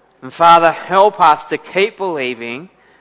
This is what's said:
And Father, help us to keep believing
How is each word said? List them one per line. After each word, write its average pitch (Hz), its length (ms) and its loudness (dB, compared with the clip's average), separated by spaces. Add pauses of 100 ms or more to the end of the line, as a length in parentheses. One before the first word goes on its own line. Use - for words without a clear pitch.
(220)
And 131 100 -16
Father, 170 400 4
help 196 480 0
us 151 280 2
to 151 100 -6
keep 196 400 -6
believing 131 720 -8 (320)